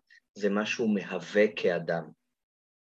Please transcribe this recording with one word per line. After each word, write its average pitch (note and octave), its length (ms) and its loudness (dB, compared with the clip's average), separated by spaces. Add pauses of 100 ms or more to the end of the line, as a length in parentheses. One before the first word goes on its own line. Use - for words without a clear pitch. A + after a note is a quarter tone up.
(360)
זה G2+ 140 0
מה G#2 160 0
שהוא G#2+ 300 0
מהווה F#2 600 2
כאדם." E2+ 480 0 (880)